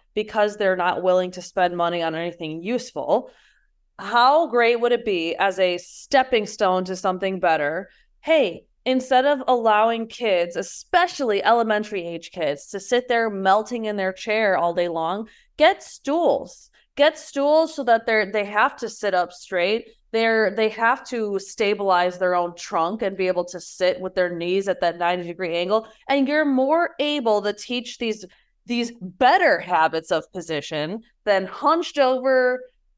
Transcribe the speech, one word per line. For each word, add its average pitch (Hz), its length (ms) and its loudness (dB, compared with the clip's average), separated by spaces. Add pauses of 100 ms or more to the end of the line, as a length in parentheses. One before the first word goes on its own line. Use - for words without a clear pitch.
(160)
because 214 420 0
they're 190 180 2
not 175 260 -2
willing 180 300 2
to 180 100 -12
spend 180 360 0
money 170 260 0
on 160 100 -2
anything 165 480 -8
useful. 196 720 -4 (680)
How 247 480 4
great 233 320 2
would 240 120 2
it 233 140 -2
be 170 300 -2
as 190 240 0
a 180 180 2
stepping 254 680 0
stone 185 400 0
to 185 100 -6
something 185 440 -2
better? 160 500 0 (320)
Hey, 277 440 2 (180)
instead 254 420 2
of 277 220 2
allowing 226 600 2
kids, 180 480 -2
especially 269 880 -2
elementary 214 640 0
age 170 260 -10
kids, 147 380 -4
to 196 100 -8
sit 247 280 -2
there 233 220 0
melting 214 560 0
in 214 100 -4
their 190 160 -2
chair 214 460 0
all 170 160 0
day 175 140 0
long, 170 420 -4 (280)
get 370 260 4
stools. - 840 -2 (280)
Get 311 200 4
stools 311 580 0
so 285 100 -6
that 226 200 2
they're, 220 260 2
they 208 140 -2
have 214 320 0
to 226 120 -8
sit 202 240 -4
up 175 180 0
straight. 196 560 -2 (240)
They're, 226 420 2
they 220 160 0
have 233 400 0
to 208 300 -4
stabilize 190 800 0
their 180 180 0
own 175 200 -2
trunk 180 460 -4
and 196 140 -4
be 185 120 -2
able 180 180 0
to 175 160 -14
sit 180 400 -2
with 185 140 -8
their 180 200 0
knees 180 320 -2
at 180 140 -4
that 170 160 0
ninety 175 300 -2
degree 170 280 -6
angle. 196 320 0 (220)
And 277 180 2
you're 302 160 2
more 285 560 0
able 247 440 0
to 202 100 -2
teach 240 440 -8
these, 220 280 -6 (400)
these 240 340 -4
better 254 600 4
habits 160 520 0
of 160 220 -2
position 160 680 -6 (220)
than 196 220 2
hunched 311 520 -2
over, 254 640 2 (360)